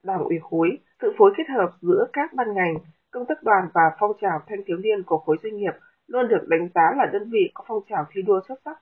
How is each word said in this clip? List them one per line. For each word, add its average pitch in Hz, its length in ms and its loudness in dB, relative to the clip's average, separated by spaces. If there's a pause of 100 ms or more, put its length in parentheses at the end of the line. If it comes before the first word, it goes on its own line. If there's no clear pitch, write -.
đảng 185 200 -4
ủy 165 180 -2
khối, 170 360 0 (240)
sự 494 160 0
phối 202 200 8
kết 320 120 -6
hợp 202 220 0 (100)
giữa 180 320 2
các 294 200 -4
ban 240 200 -4
ngành, 180 220 0 (360)
công 247 140 -8
tác 311 180 -6
đoàn 190 300 2
và 160 260 4
phong 208 120 2 (100)
trào 175 260 -2
thanh 202 180 -8
thiếu 170 120 -4
niên 202 260 -2
của 170 140 0
khối 160 260 0
doanh 214 140 -8
nghiệp 190 160 -4 (340)
luôn 247 200 0
được 208 200 0
đánh 170 280 0
giá 165 220 4
là 247 160 2
đơn 208 180 -6
vị 208 220 2
có - 140 -18
phong 214 220 -6
trào 165 220 -6
thi 190 100 -8
đua 190 260 2
xuất 262 180 -14
sắc 302 160 -14